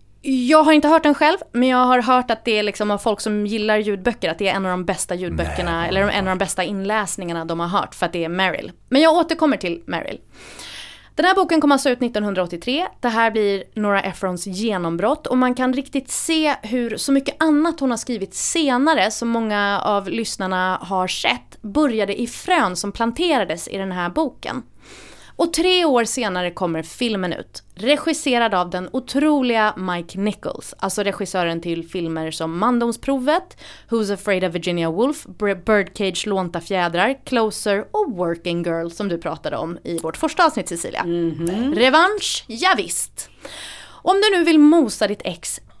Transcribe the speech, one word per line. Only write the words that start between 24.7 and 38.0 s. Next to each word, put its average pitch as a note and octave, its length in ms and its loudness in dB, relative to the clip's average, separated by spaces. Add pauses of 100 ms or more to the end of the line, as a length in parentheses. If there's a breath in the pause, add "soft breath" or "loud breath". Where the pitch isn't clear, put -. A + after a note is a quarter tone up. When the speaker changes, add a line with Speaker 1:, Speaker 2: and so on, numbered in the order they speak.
Speaker 1:
Och - 160 0
tre F4+ 320 2
år B3 180 4
senare F#3 480 -2
kommer E3 320 -2
filmen F#3+ 500 -2
ut. - 300 -12 (120)
Regisserad A#3+ 800 0
av F3+ 160 0
den F3+ 240 -6
otroliga B3+ 840 2
Mike F3+ 420 -6
Nichols. - 600 -6
Alltså G3 240 -2
regissören F3 580 -2
till E3 280 -4
filmer D#3+ 420 -4
som D#3+ 260 -4
Mandomsprovet, B3 1000 0 (320 loud breath)
Who's G#3+ 240 0
Afraid F#3+ 300 0
of E3+ 120 -2
Virginia E3+ 360 -2
Woolf, B3+ 340 -2
Br-, G3 400 -4
Birdcage, G3 640 0
Lånta F#3 340 -2
fjädrar, F#3 640 0
Closer G#3+ 680 0
och G#4 260 0